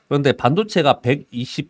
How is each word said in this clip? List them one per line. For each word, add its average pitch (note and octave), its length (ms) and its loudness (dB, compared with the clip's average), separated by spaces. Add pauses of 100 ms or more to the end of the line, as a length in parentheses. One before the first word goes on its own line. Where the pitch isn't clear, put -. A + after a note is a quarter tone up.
그런데 C#3+ 240 2
반도체가 D#3+ 680 0
백이십 B2+ 680 -6